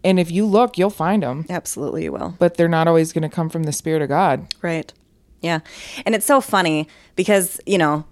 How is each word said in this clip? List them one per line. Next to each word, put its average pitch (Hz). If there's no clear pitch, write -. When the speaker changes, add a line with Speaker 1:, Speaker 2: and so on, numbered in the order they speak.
Speaker 1:
And 185
if 170
you 202
look, 220
you'll 190
find 190
'em. 139
Speaker 2:
Absolutely 160
you 156
will. 170
Speaker 1:
But 170
they're 170
not 165
always 160
gonna 160
come 165
from 165
the 151
Spirit 156
of 135
God. 151
Speaker 2:
Right. 165
Yeah. 165
And 214
it's 214
so 277
funny 160
because, 190
you 196
know 151